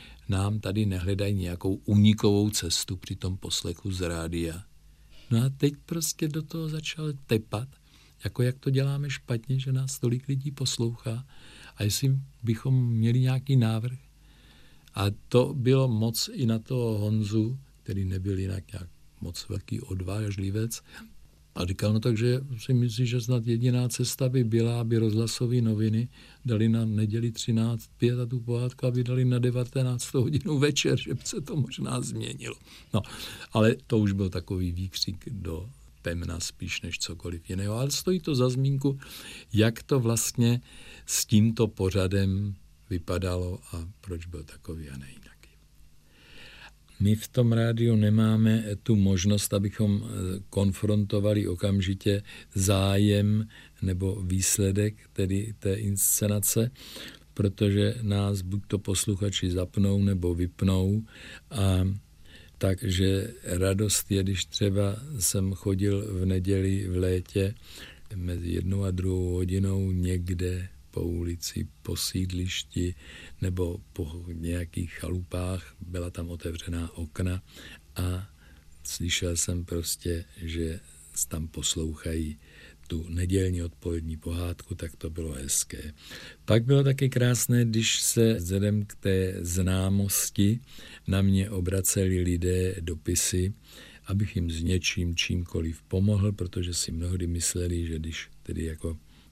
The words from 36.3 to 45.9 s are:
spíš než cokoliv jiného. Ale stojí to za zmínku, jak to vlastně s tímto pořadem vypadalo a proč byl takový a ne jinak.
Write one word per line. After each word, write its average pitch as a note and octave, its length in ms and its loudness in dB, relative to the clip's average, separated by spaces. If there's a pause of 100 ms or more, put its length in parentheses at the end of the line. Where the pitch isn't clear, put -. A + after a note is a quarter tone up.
spíš - 420 -8
než E2+ 160 -8
cokoliv F2 520 -10
jiného. G2 240 -4
Ale C3+ 160 -2
stojí F#3 300 0
to D#3 140 -2
za B2+ 140 4
zmínku, C3+ 500 0 (540)
jak A2 300 4
to C#3 180 2
vlastně A#2 600 2 (460)
s - 200 -2
tímto A2 420 4
pořadem G2 880 0 (360)
vypadalo F2+ 680 -4 (140)
a E2+ 160 -8 (120)
proč E2+ 260 -10
byl D#2+ 180 -12
takový D#2+ 440 -14
a C2+ 80 -12
ne C2+ 140 -12
jinak. - 220 -20 (1700)